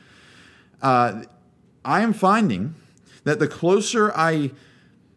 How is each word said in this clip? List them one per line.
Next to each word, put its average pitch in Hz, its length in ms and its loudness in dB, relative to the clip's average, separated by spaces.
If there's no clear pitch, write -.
Uh, 120 400 0
I 160 180 0
am 226 100 0
finding 165 600 0
that 151 140 0
the 147 100 0
closer 208 640 0
I 160 360 0